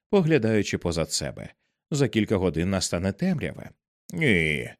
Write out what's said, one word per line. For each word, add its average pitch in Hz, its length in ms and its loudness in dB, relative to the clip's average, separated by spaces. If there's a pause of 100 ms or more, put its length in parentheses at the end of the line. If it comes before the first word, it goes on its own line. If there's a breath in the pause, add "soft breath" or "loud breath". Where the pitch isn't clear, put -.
поглядаючи 113 680 2
позад 82 340 -2
себе. 53 420 -8 (380)
«За 139 160 2
кілька 107 300 2
годин 90 320 0
настане 95 420 -2
темрява». 131 580 -4 (440)
«Ні». 82 560 0 (100)